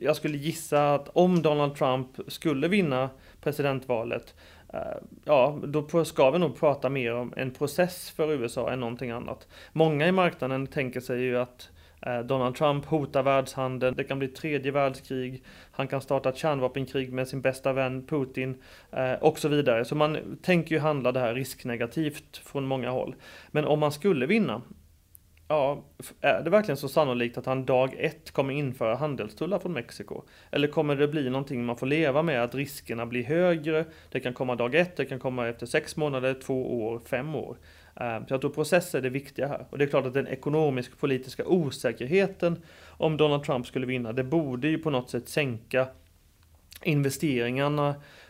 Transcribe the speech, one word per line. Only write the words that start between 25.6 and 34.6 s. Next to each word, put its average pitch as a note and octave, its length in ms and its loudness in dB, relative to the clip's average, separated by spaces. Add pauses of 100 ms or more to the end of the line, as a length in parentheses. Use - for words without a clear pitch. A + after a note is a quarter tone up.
f-, - 220 -16
är C3 220 4
det D#3+ 60 -2
verkligen G3 280 4
så C#3+ 100 -8
sannolikt B2 500 0
att B2 80 -8
han C3 200 -2
dag C3 320 2
ett - 340 -6
kommer C3+ 220 -2
införa B2 420 -2
handelstullar D3 640 -4
från F3+ 140 -6
Mexiko? - 480 -10 (300)
Eller C#3+ 160 2
kommer D3 280 0
det C#3+ 120 4
bli C#3+ 220 -2
någonting C3 360 -2
man A#2+ 120 -2
får B2+ 100 -4
leva D3 360 2
med, C#3 200 2
att A#2+ 120 -2
riskerna B2 500 -6
blir A#2+ 180 -4
högre? D#3+ 600 2 (260)
Det C3+ 80 -4
kan B2 140 -2
komma B2+ 220 -2
dag A#2+ 200 0